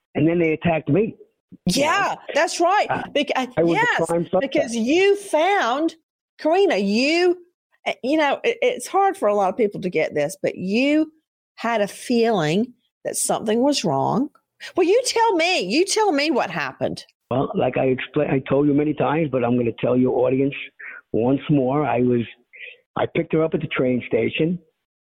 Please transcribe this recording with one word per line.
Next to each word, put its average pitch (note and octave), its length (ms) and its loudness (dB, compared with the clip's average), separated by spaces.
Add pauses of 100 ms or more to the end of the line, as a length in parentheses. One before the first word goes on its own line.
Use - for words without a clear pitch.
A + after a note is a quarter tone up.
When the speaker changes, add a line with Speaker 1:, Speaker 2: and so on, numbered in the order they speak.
(160)
Speaker 1:
and C#3+ 100 2
then E3+ 140 2
they D#3+ 140 2
attacked D#3+ 340 -2
me. F#3 260 0 (520)
Speaker 2:
Yeah, A3+ 180 0
Speaker 1:
Yeah. E4+ 300 0 (200)
Speaker 2:
that's D#4+ 240 0
right. F4 320 2
Speaker 1:
I, A#2 200 -4
Speaker 2:
Bec-, C#4+ 260 0
uh, B3+ 100 -2 (100)
Speaker 1:
I E3 60 4
was E3+ 140 2
a G#4+ 40 2
Speaker 2:
yes, A4+ 260 0
Speaker 1:
prime E3+ 180 -2
suspect. F#3 280 -2
Speaker 2:
because C4 220 -2
you E4 400 2
found D#4+ 800 0 (440)
Karina. E4 380 2
You, C#4+ 600 2 (480)
uh, - 100 -4 (100)
you C4+ 120 0
know, C#4+ 280 0
it, A#3 180 -2
it's - 240 -2
hard G4 300 0
for G#3+ 120 0
a G#3 60 2
lot G3 140 2
of F#3+ 80 -4
people G#3 240 -2
to F3+ 100 -6
get D#3 240 -2
this, D3 260 -2
but - 160 -4
you C#4 560 0 (440)
had A3+ 240 -2
a G3+ 80 -2
feeling A3 840 0 (300)
that - 120 -6
something G#3+ 440 -2
was C#4 240 0
wrong. C#3+ 460 0 (460)
Well, E4+ 100 2
you G#4 180 4
tell A4+ 300 0
me. E4+ 260 0
You A3+ 240 0
tell G4+ 280 0
me C#4+ 180 0
what A#3 200 0
happened. C3+ 540 -6 (280)
Speaker 1:
Well, C3 240 0
like C3 200 0
I C3+ 100 0
explained, C3 440 -2
I C#3 80 0 (100)
told C#3+ 200 2
you C#3+ 40 4
many D3 220 0
times, D3 380 0
but B2 120 0
I'm A#2+ 140 2
gonna A#2 220 0
tell B2+ 160 2
your B2 280 2
audience C3+ 300 0 (580)
once B2 280 2 (100)
more. C#3+ 340 2
I A#2+ 160 0
was, B2 220 2 (760)
I - 100 0
picked - 260 -4
her D#3+ 100 2
up D#3+ 100 -2
at D#3+ 80 -2
the D3 60 -6
train B2+ 400 -2
station, D#3 540 -2 (400)